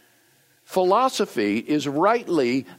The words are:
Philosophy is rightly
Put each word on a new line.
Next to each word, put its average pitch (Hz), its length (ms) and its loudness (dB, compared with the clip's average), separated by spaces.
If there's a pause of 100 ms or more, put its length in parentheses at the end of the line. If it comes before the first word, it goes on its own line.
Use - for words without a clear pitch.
(640)
Philosophy 185 920 0
is 143 280 -2
rightly 147 800 0 (120)